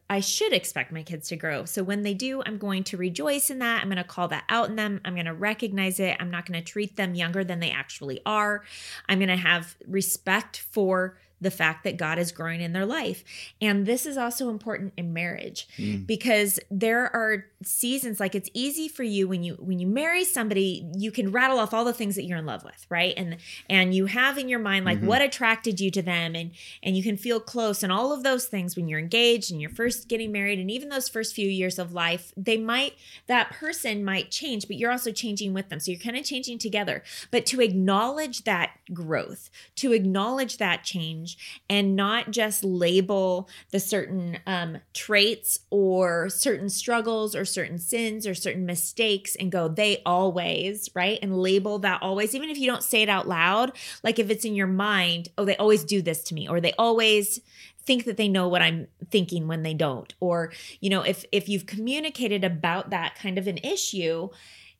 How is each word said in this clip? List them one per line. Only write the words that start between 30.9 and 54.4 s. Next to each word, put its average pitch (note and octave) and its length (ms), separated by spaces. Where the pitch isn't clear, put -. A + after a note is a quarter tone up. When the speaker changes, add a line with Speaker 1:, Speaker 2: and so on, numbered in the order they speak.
Speaker 1:
first A3 240
few G3+ 140
years F#3 300
of F3 140
life, F3 460
they A3+ 180
might, A#3+ 380
that A#3+ 240
person C4 520
might F#3+ 280
change, B3+ 360
but - 100
you're A#3 160
also B3 200
changing G#3 400
with G3 160
them. D#3 120
So F#3 100
you're F3 100
kinda A#3+ 220
changing B3+ 360
together. G#3 440
But A#3+ 160
to B3+ 140
acknowledge A3+ 840
that F#3 260
growth, D#3 560
to C4 160
acknowledge A3 680
that F3 260
change, D#3+ 500
and G3 280
not G#3+ 340
just G#3+ 320
label F#3 840
the G3 80
certain, F#3 640
um, E3+ 320
traits G#3+ 680
or F#3 580
certain G3+ 400
struggles A3 640
or G3 100
certain F3 340
sins A3 460
or F#3+ 100
certain F#3 300
mistakes G3 680
and F#3 160
go, E3+ 160
"They G3+ 400
always," F3 880
right? F#3+ 280
And F#3+ 140
label G3 440
that F#3+ 220
always, G#3 340
even D#4 140
if C#4+ 80
you B3+ 100
don't A#3+ 160
say A3 180
it G#3 60
out G3 180
loud, F#3+ 460
like, A3+ 160
if G3+ 100
it's G#3+ 140